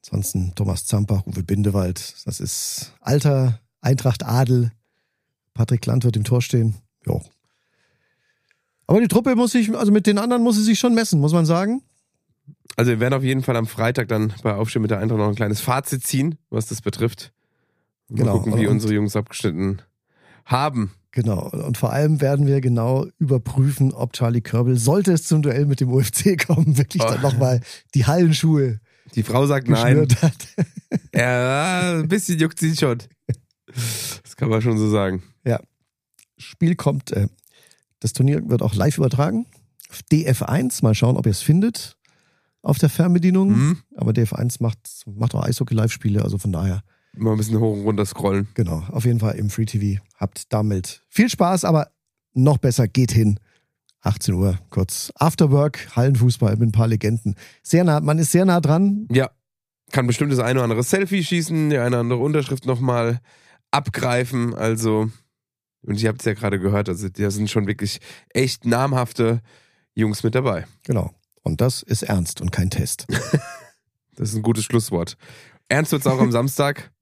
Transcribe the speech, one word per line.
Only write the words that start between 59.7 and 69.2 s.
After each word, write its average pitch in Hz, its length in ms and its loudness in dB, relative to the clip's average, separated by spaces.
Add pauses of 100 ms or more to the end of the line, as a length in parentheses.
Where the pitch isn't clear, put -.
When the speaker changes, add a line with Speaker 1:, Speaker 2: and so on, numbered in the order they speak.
Speaker 2:
kann 127 140 0
bestimmt 139 260 0
das 127 60 2
eine 123 220 2
oder 123 40 0
andere 113 200 0
Selfie 190 400 0
schießen, 160 440 -2
die 147 100 0
eine 123 180 0
oder - 20 0
andere 120 220 -2
Unterschrift 139 440 -2
nochmal 120 560 -2 (520)
abgreifen. 123 840 -2
Also, 110 560 0 (720)
und 104 180 -6
ihr 110 80 0
habt's 110 160 -4
ja 113 80 0
gerade 98 280 -2
gehört, 101 280 0
also 92 200 -6
da 101 220 -4
sind 104 200 -4
schon 104 160 0
wirklich 104 340 -6 (300)
echt 127 340 -4
namhafte 120 800 0 (520)